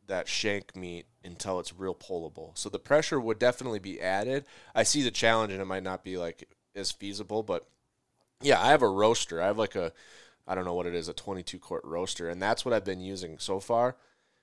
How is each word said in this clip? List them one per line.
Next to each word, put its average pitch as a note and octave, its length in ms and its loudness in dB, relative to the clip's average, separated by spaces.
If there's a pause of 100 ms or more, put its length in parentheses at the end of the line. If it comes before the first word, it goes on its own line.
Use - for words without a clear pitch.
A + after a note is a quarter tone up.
that F2+ 220 -4
shank - 480 -2
meat F2 300 -10 (180)
until F#2 360 -4
it's E2+ 140 -8
real F#2 200 -4
pullable. E2 640 -10
So - 100 -6
the G2+ 100 -8
pressure D3+ 420 2
would A2 180 -2
definitely B2 420 2
be F#2 200 -10
added. G#2+ 460 -2 (280)
I A2+ 100 4
see D3 180 2
the B2 80 2
challenge, A2+ 420 4
and F#2+ 100 -4
it F#2+ 40 -6
might F#2+ 180 -4
not F#2 200 -6
be, F#2 140 -8
like, E2+ 300 -8 (260)
as G2 180 -6
feasible, G2+ 500 -6
but G2 260 -4 (760)
yeah, D3+ 200 6
I A#2 80 6
have D3 120 8
a A2+ 60 6
roaster. G2 540 4
I F#2 40 2
have, G#2 120 2
like, G#2+ 180 0
a, E2+ 160 -2 (540)
I F#2 80 -2
don't F#2 100 -2
know F2 100 -2
what F2 120 -2
it F2 80 -4
is, E2+ 140 -4
a F2 60 -8
twenty-two F#2 460 -8
quart - 240 -8
roaster, E2+ 440 -4
and F2 140 -4
that's A2 220 2
what B2 100 2
I've G2+ 100 2
been F#2 160 -4
using F#2 380 -10
so G2 220 -4
far. A#2+ 360 2 (460)